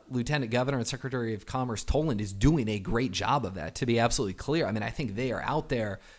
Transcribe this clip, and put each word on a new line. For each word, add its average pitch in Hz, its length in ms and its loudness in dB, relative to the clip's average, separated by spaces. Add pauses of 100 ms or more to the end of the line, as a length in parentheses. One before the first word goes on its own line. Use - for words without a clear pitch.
Lieutenant 127 420 0
Governor 127 280 2
and 117 80 -2
Secretary 120 480 -4
of 98 100 -8
Commerce 127 400 -2
Toland 139 380 2
is 98 100 -4
doing 123 360 4
a 104 100 0
great 117 340 0
job 113 320 0
of 95 100 -4
that, 82 200 -8
to - 100 -2
be 117 140 4
absolutely 117 360 2
clear. 151 320 0
I 95 60 -2
mean, 107 120 -2
I 113 60 -4
think 110 260 -6
they 123 160 -2
are 92 100 -4
out 151 260 -2
there 110 320 -2 (180)